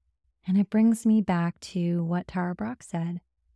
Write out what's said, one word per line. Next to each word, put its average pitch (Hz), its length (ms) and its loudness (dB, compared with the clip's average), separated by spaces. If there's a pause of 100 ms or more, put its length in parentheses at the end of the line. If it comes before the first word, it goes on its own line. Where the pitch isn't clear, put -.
(460)
And 185 120 2
it 202 100 2
brings 220 380 2
me 220 160 4
back 170 380 0
to 170 440 -2
what 175 240 -4
Tara 180 260 -4
Brach 226 280 -8
said, 170 400 -6 (340)